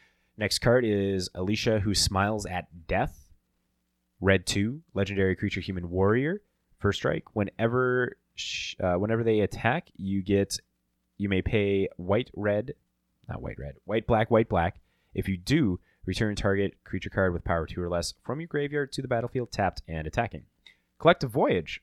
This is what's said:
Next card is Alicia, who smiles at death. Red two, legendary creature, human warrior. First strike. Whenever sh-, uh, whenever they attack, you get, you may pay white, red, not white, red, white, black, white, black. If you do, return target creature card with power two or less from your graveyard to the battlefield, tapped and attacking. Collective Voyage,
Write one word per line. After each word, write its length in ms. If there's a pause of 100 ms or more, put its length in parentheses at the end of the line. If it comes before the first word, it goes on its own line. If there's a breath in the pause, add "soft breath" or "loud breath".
(360 soft breath)
Next 220
card 260
is 500
Alicia, 460
who 140
smiles 500
at 220 (200)
death. 400 (960)
Red 240
two, 360 (100)
legendary 440
creature, 260
human 280
warrior. 520 (360)
First 200
strike. 260 (100)
Whenever 840 (180)
sh-, 480
uh, 120
whenever 300
they 160
attack, 560
you 260
get, 360 (580)
you 140
may 120
pay 540
white, 380
red, 400 (540)
not 140
white, 160
red, 260
white, 220
black, 240
white, 180
black. 320 (340)
If 140
you 100
do, 420 (240)
return 320
target 380 (100)
creature 260
card 220
with 120
power 220
two 160
or 60
less 260 (100)
from 160
your 80
graveyard 440
to 100
the 60
battlefield, 440
tapped 360
and 180
attacking. 360 (560 soft breath)
Collective 320
Voyage, 520